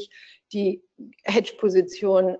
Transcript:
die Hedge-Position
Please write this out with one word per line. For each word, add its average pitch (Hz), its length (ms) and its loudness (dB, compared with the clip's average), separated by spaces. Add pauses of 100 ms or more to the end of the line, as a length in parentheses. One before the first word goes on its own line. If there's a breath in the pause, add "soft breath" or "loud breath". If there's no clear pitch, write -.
(540 loud breath)
die 202 280 -2 (420)
Hedge-Position 190 1160 0